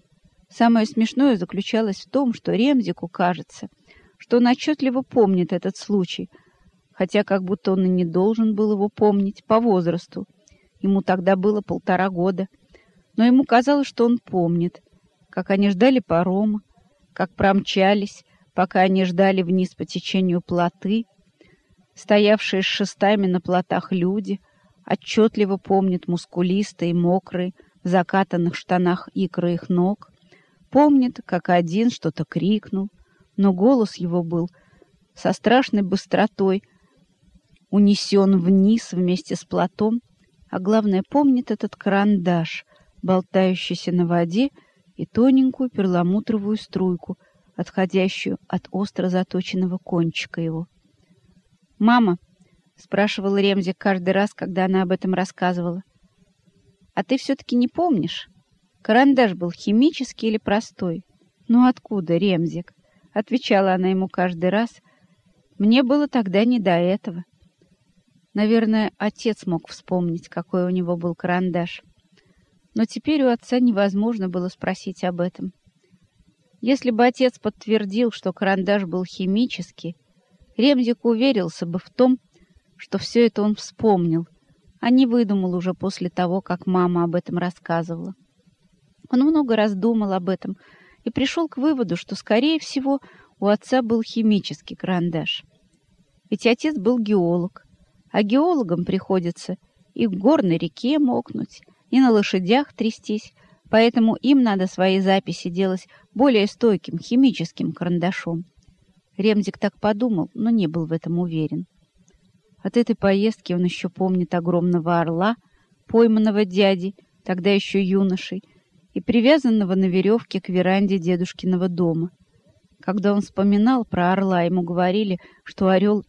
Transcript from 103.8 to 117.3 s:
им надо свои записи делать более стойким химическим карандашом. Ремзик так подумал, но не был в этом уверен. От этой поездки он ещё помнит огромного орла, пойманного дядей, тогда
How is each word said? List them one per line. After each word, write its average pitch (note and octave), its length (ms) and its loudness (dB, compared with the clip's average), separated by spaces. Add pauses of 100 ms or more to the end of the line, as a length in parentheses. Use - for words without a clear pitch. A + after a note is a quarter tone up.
им C4 260 2
надо G3 240 0
свои F#3+ 340 0
записи F#3+ 480 0
делать F#3 400 -4 (260)
более A3+ 320 4
стойким G#3 520 -2
химическим A#3+ 760 0
карандашом. E3+ 720 -4 (720)
Ремзик G#3 420 -2
так - 220 -4
подумал, G#3+ 540 -2
но A3 160 -2
не G#3+ 160 2
был D#3+ 200 -4
в D#3+ 60 -6
этом E3 260 -4
уверен. D#3+ 460 -4 (1000)
От G3 140 -4
этой A#3 180 0
поездки G3 600 -2
он F3+ 100 0
ещё F3 240 -4
помнит F#3 460 -2
огромного F3 640 0
орла, E3+ 360 -2 (520)
пойманного A3 560 4
дядей, F#3+ 500 0 (300)
тогда F3+ 260 -2